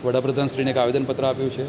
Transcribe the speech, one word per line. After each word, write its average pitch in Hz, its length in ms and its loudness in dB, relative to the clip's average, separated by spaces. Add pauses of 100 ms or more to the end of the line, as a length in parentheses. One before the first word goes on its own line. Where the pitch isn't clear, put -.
વડાપ્રધાનશ્રીને 131 640 0
એક 127 60 0
આવેદનપત્ર 131 480 0
આપ્યું 131 260 0
છે. 131 180 -6